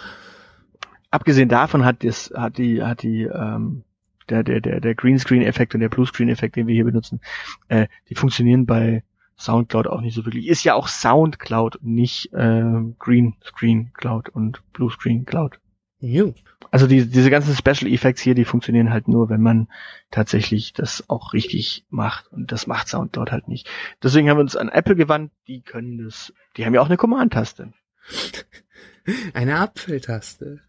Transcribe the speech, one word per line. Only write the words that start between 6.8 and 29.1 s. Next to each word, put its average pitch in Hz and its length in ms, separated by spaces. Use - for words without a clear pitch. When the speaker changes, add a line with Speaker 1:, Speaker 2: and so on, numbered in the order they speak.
Speaker 1:
benutzen, 120 360
äh, 110 180
die - 60
funktionieren 123 520
bei 113 360
Soundcloud 113 480
auch - 140
nicht 117 140
so 113 100
wirklich. 117 240
Ist 170 160
ja 143 100
auch - 140
Soundcloud, 120 920
nicht, 120 500
äh, 113 300
Greenscreen 117 920
Cloud 113 360
und 110 340
Bluescreen 120 540
Cloud. 156 340
Speaker 2:
Jo. 139 360
Speaker 1:
Also 135 160
die, 127 200
diese 127 240
ganzen 147 240
Special 135 360
Effects 127 300
hier, 127 140
die 123 100
funktionieren 117 460
halt 113 180
nur, 117 200
wenn 110 120
man 113 280
tatsächlich 110 600
das - 360
auch - 240
richtig - 580
macht. 113 420
Und 127 200
das 113 140
macht - 220
Soundcloud 120 440
halt - 160
nicht. - 200
Deswegen 147 260
haben 147 100
wir 147 40
uns - 140
an - 120
Apple 175 280
gewandt. 151 360
Die 127 160
können 120 360
das, 110 340
die 113 100
haben 117 80
ja 123 60
auch 135 60
eine 175 100
Command-Taste. 233 760
Speaker 2:
<laughs> - 440